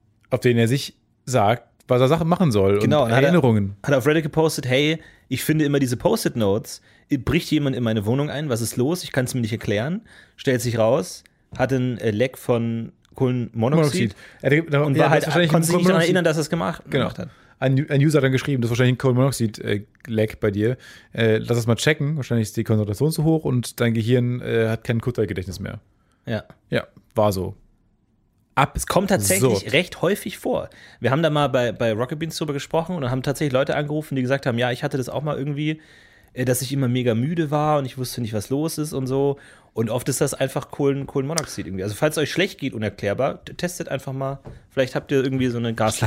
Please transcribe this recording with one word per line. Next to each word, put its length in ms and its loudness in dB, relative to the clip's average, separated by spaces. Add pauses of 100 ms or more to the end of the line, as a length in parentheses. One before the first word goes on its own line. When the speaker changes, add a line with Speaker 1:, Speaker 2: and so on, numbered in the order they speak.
(300)
Speaker 1:
auf 100 0
denen 180 4
er 100 4
sich 260 -2 (320)
sagt, 380 2 (240)
was 120 4
er 80 6
Sachen 200 2
machen 240 4
soll 280 4
Speaker 2:
Genau, 240 4
Speaker 1:
und 80 0
Speaker 2:
hat 60 4
er 60 6
Speaker 1:
Erinnerungen. 580 4
Speaker 2:
hat 120 0
auf 120 2
Reddit 160 4
gepostet, 440 0
"Hey, 320 2 (300)
ich 160 -4
finde 200 2
immer 140 2
diese 180 0
Post-it-Notes, 880 0 (420)
bricht 260 -2
jemand 260 0
in 60 -4
meine 240 0
Wohnung 240 0
ein, 180 -6
was 120 0
ist 160 -6
los? 280 0
Ich 80 -14
kann's 220 -2
mir 60 -2
nicht 120 -2
erklären." 500 -2 (340)
Stellt 240 0
sich 180 -2
raus, 460 0 (320)
hat 160 0
ein, 260 0
äh, 120 -2
Leck 280 0
von 540 -2 (240)
Kohlenmonoxid 1000 0
Speaker 1:
Monoxid. 20 -20 (240)
Er 160 2 (220)
hat, 80 2
Speaker 2:
und 100 2
Speaker 1:
ja, 60 6
Speaker 2:
war 80 4
halt, 120 4
Speaker 1:
das 0 -
ist 40 -2
wahrscheinlich 240 2
Speaker 2:
konnte 160 4
sich 100 2
nicht 120 2
daran 120 4
Speaker 1:
Kohlenmonoxid. 60 4
Speaker 2:
erinnern, 180 4
dass 120 2
er 60 0
es 80 -6
gemacht, 340 -4
Speaker 1:
Genau. 200 -2
Speaker 2:
gemacht 140 -6
hat. 100 -10 (300)
Speaker 1:
Ein, 320 2
ein 100 4
User 180 6
hat 60 2
dann 80 2
geschrieben, 300 0
"Das 60 0
ist 20 -2
wahrscheinlich 240 4
ein 40 -4
Kohlenmonoxid, 600 2
äh, 260 -4 (220)
Leck 320 0
bei 140 0
dir. 260 0 (340)
Äh, 260 2
lass 200 -2
es 80 -2
mal 80 4
checken. 420 0
Wahrscheinlich 320 -2
ist 80 -14
die 80 0
Konzentration 460 0
zu 140 -2
hoch 200 2
und 360 -2
dein 140 2
Gehirn, 460 0
äh, 280 0
hat 160 -4
kein 160 0
Kurzzeitgedächtnis 580 -4
mehr." 220 -10 (440)
Speaker 2:
Ja. 200 -6 (260)
Speaker 1:
Ja, 160 -4 (300)
war 160 4
so. 240 -6 (1000)
Ab 220 2
Speaker 2:
Es 100 -6
kommt 240 2
tatsächlich 420 2
Speaker 1:
Absurd. 200 -2
Speaker 2:
recht 300 0
häufig 360 -4
vor. 320 -4 (300)
Wir 100 0
haben 120 2
da 80 2
mal 180 2
bei, 240 0
bei 200 0
Rocket 260 -4
Beans 180 -8
drüber 160 -4
gesprochen 440 -4
und 140 -4
haben 120 -2
tatsächlich 300 -2
Leute 220 2
angerufen, 420 -4
die 60 0
gesagt 240 0
haben, 120 0
"Ja, 120 0
ich 120 -6
hatte 140 -4
das 120 -4
auch 140 -6
mal 160 -4
irgendwie, 420 -4 (540)
äh, 100 -4
dass 180 2
ich 100 -8
immer 160 0
mega 260 2
müde 360 0
war 280 2
und 80 -2
ich 120 -12
wusste 220 -6
nicht, 140 -4
was 160 -4
los 280 -2
ist 140 -4
und 140 -4
so." 320 0 (340)
Und 160 -2
oft 200 -4
ist 120 -2
das 140 0
einfach 380 -4
Kohlen-, 340 0
Kohlenmonoxid 600 -4
irgendwie. 180 -6
Also 100 -6
falls 220 -2
es 60 -2
euch 100 -4
schlecht 260 -4
geht, 160 -6
unerklärbar, 720 -4
t-, 100 -16
testet 340 -8
einfach 240 -8
mal. 280 -6 (280)
Vielleicht 280 -2
habt 160 -6
ihr 100 4
irgendwie 240 0
so 120 -2
eine 160 -2
Gasleck 320 0